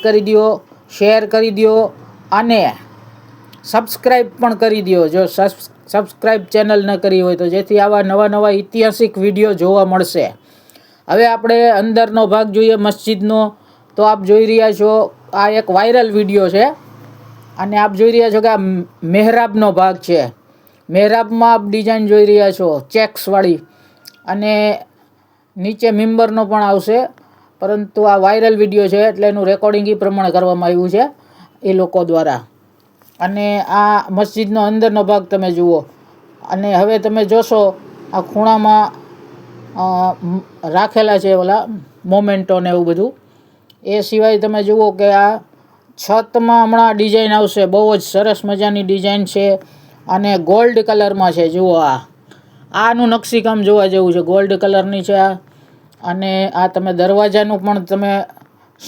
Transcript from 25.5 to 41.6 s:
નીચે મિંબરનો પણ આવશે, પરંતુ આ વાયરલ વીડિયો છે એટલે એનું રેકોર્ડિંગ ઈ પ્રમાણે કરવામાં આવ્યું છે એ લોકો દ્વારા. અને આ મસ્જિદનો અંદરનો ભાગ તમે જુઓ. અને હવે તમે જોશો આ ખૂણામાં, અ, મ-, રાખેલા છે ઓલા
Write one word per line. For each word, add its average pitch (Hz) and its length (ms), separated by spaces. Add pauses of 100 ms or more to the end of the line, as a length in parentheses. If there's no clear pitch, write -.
નીચે 214 340
મિંબરનો 220 540
પણ 208 180
આવશે, 202 440 (520)
પરંતુ 208 440
આ 202 140
વાયરલ 214 400
વીડિયો 202 300
છે 190 100
એટલે 208 300
એનું 202 180
રેકોર્ડિંગ 208 420
ઈ 214 60
પ્રમાણે 196 380
કરવામાં 180 360
આવ્યું 180 220
છે 226 200 (540)
એ 190 100
લોકો 185 300
દ્વારા. 156 440 (720)
અને 202 420
આ 208 500
મસ્જિદનો 208 500
અંદરનો 214 420
ભાગ 196 200
તમે 190 280
જુઓ. 170 280 (680)
અને 196 260
હવે 208 240
તમે 214 260
જોશો 214 540 (340)
આ 185 80
ખૂણામાં, 214 680 (840)
અ, 185 480
મ-, 185 180 (220)
રાખેલા 208 540
છે 190 160
ઓલા 190 340 (380)